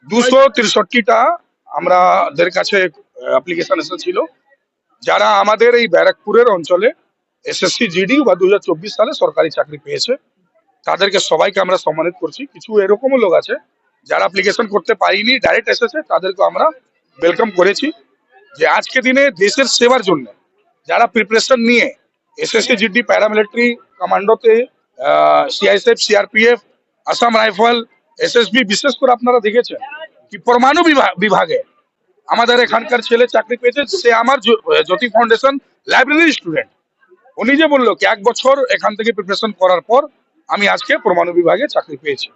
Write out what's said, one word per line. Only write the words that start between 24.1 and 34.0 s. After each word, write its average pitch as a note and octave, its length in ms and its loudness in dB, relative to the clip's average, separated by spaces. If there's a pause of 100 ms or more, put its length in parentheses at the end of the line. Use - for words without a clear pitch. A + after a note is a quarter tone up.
আহ, D3+ 440 2 (120)
সিআইএসএফ, G3+ 420 0
সিআরপিএফ, G#3+ 600 0 (480)
আসাম A#3 300 0
রাইফেল, A3 400 2 (420)
এসএসবি, G#3 440 0
বিশেষ G#3 360 -2
করে B3+ 120 2
আপনারা B3 360 0
দেখেছেন G#3+ 320 -2 (500)
কি G#3 80 -18
পরমাণু B3+ 460 2
বিভা-, C4+ 340 2
বিভাগে F#3+ 420 0 (680)
আমাদের A#3 320 2
এখানকার A#3 480 0
ছেলে A#3+ 200 2
চাকরি A#3 300 -2
পেয়েছে। B3 240 -2 (160)
সে A#3+ 160 2